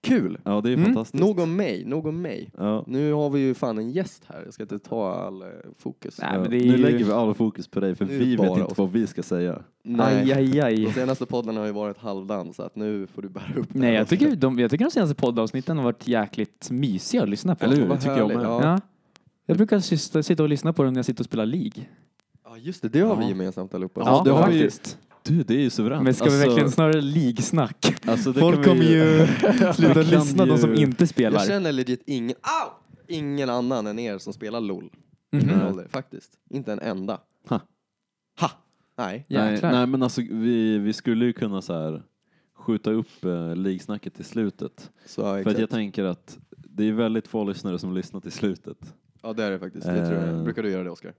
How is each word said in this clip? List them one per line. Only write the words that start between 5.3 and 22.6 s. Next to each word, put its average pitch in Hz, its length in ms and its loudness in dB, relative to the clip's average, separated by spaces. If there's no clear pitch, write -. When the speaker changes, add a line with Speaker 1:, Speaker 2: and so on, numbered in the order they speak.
Speaker 1:
eh, 92 60 -16
fokus. - 420 -12
Speaker 3:
Nej, - 140 -6
Speaker 2:
Ja. 95 60 0
Speaker 3:
men 92 100 -2
det 120 60 0
är 123 40 2
Speaker 2:
Nu 123 60 4
Speaker 3:
ju 127 100 8
Speaker 2:
lägger 120 280 4
vi 104 80 2
all 104 220 2
fokus 110 340 -2
på - 120 -4
dig, 95 140 -2
för 101 100 -4
Speaker 1:
Nu 135 140 -4
Speaker 2:
vi 127 120 2
vet 120 80 2
Speaker 1:
bara 98 100 4
Speaker 2:
inte 95 40 0
Speaker 1:
oss. - 140 -6
Speaker 2:
vad 95 140 0
vi 110 140 2
ska - 160 -8
säga. 87 400 -4
Speaker 1:
Nej. 120 400 2
Speaker 3:
Aj, 131 100 2
aj, 135 280 2
aj. 110 240 2
Speaker 1:
De 107 80 -2
senaste 127 340 -2
poddarna 110 340 -4
har 107 60 -4
ju 104 60 -4
varit 104 260 -6
halvdan, 95 540 -8
så - 100 -14
att 90 140 -12
nu 104 300 -6
får - 160 -14
du 101 60 -12
bära 98 280 -12
upp 139 160 -4
det 135 60 -4
Speaker 3:
Nej, 123 120 2
Speaker 1:
här 110 80 4
Speaker 3:
jag 107 100 0
tycker 185 160 4
Speaker 1:
avsnittet. 254 160 2
Speaker 3:
de, 131 180 2
jag 120 120 2
tycker 165 140 0
de 330 60 0
senaste 170 240 0
poddavsnitten 123 600 -2
har 139 80 -2
varit 120 240 -2
jäkligt 107 640 -4
mysiga 131 520 -2
att 104 60 0
lyssna 190 260 -2
på. - 100 -6
Speaker 2:
Eller 269 120 4
hur? 214 100 4
Speaker 1:
Vad 143 120 0
Speaker 2:
Det - 40 -4
tycker 135 140 0
jag 120 120 2
Speaker 1:
härligt, 104 80 -2
Speaker 2:
med. 120 100 -2
Speaker 1:
ja. 117 180 0
Speaker 3:
Ja. 175 160 2
Jag 170 100 2
brukar 208 220 4
systa-, 160 440 -2
sitta 156 200 0
och 151 60 2
lyssna 151 240 0
på 160 120 0
dem 131 80 2
när 127 60 -2
jag 123 80 -2
sitter 117 160 -4
och - 40 -4
spelar 110 200 -2
League. - 380 -6
Speaker 1:
Ja, 117 140 -20
just 143 240 -12